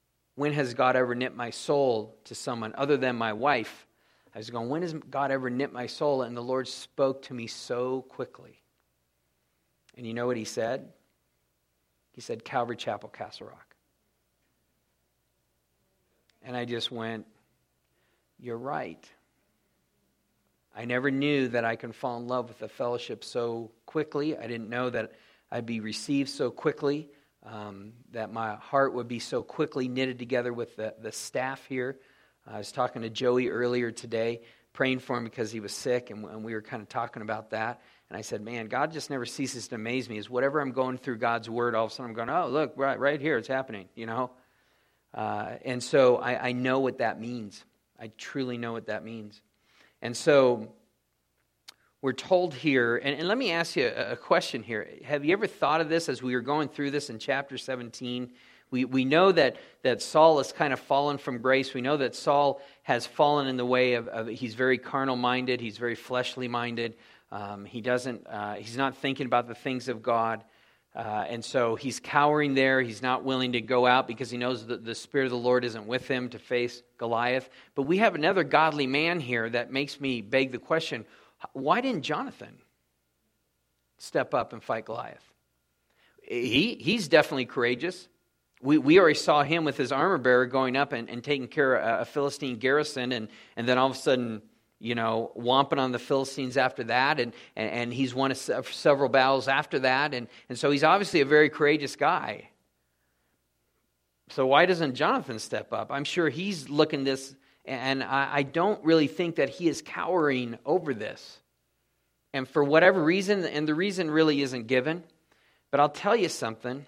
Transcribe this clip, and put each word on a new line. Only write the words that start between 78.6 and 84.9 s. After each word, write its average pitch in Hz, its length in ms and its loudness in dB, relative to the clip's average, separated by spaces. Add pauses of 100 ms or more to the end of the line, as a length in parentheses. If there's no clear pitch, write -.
man 156 340 0
here 120 300 -2
that 120 220 -2
makes 135 280 -4
me 131 220 -2
beg 131 300 2
the 120 80 -6
question, 156 460 -2 (480)
why 156 280 0
didn't 233 220 -2
Jonathan 185 520 -8 (1400)
step - 380 -2
up 117 180 -2
and 113 80 -14
fight 113 240 -4
Goliath? 117 480 -12 (880)